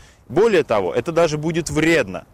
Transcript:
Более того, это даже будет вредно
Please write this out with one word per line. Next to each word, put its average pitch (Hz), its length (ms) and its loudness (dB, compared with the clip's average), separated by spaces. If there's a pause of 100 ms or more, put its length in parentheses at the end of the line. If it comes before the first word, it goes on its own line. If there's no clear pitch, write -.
(280)
Более 185 340 2
того, 101 320 -2
это 127 160 -2
даже 160 260 0
будет 160 320 -4
вредно 143 640 0